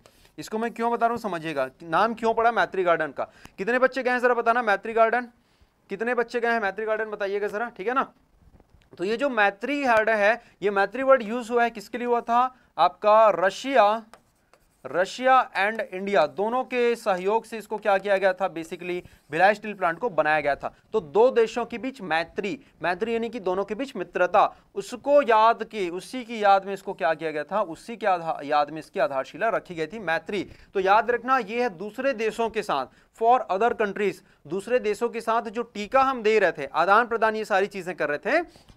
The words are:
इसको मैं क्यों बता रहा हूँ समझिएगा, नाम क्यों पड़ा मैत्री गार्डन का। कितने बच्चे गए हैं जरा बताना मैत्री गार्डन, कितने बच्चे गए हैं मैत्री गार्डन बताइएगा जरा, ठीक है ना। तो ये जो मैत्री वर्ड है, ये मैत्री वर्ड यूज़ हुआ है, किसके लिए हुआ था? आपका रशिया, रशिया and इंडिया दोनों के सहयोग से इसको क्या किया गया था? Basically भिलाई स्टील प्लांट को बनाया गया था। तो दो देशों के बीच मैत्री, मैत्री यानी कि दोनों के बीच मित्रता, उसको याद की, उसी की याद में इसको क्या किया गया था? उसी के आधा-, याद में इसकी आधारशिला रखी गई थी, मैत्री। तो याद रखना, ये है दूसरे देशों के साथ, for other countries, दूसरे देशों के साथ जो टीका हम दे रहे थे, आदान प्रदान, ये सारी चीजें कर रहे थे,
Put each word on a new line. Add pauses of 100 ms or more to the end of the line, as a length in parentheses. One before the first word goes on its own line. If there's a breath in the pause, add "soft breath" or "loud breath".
(380 soft breath)
इसको
मैं
क्यों
बता
रहा
हूँ
समझिएगा, (140)
नाम
क्यों
पड़ा
मैत्री
गार्डन
का। (300 loud breath)
कितने
बच्चे
गए
हैं
जरा
बताना
मैत्री
गार्डन, (600)
कितने
बच्चे
गए
हैं
मैत्री
गार्डन
बताइएगा
जरा,
ठीक
है
ना। (840)
तो
ये
जो
मैत्री
वर्ड
है, (200 loud breath)
ये
मैत्री
वर्ड
यूज़
हुआ
है,
किसके
लिए
हुआ
था? (220 soft breath)
आपका
रशिया, (840)
रशिया
and
इंडिया
दोनों
के
सहयोग
से
इसको
क्या
किया
गया
था?
Basically (300 soft breath)
भिलाई
स्टील
प्लांट
को
बनाया
गया
था। (200 soft breath)
तो
दो
देशों
के
बीच
मैत्री, (240 soft breath)
मैत्री
यानी
कि
दोनों
के
बीच
मित्रता, (200 loud breath)
उसको
याद
की,
उसी
की
याद
में
इसको
क्या
किया
गया
था?
उसी
के
आधा-,
याद
में
इसकी
आधारशिला
रखी
गई
थी,
मैत्री। (260 loud breath)
तो
याद
रखना,
ये
है
दूसरे
देशों
के
साथ, (340 soft breath)
for (120)
other
countries, (320 soft breath)
दूसरे
देशों
के
साथ
जो
टीका
हम
दे
रहे
थे,
आदान
प्रदान,
ये
सारी
चीजें
कर
रहे
थे, (320 loud breath)